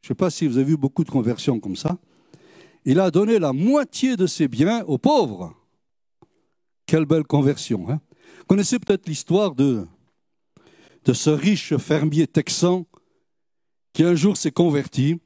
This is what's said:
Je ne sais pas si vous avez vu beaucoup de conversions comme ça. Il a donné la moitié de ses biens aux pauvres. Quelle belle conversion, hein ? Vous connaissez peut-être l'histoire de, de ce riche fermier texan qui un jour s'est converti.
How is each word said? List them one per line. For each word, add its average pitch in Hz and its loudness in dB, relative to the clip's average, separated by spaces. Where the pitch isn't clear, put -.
Je - -20
ne - -20
sais - -4
pas 180 0
si 151 -4
vous 120 -2
avez 135 2
vu 160 2
beaucoup 139 -2
de - -8
conversions 120 -2
comme 95 -8
ça. 180 -4
Il 135 2
a 185 2
donné 208 2
la 147 0
moitié 254 0
de 185 2
ses 151 -2
biens 180 0
aux 139 -2
pauvres. 110 0
Quelle 160 0
belle 156 0
conversion, 131 -2
hein ? 151 -4
Vous - -20
connaissez 202 0
peut-être - -2
l'histoire 170 -2
de, 123 0
de 127 4
ce 151 0
riche 151 0
fermier 151 0
texan 175 -2
qui 160 0
un 175 4
jour 185 2
s'est 156 -4
converti. 147 0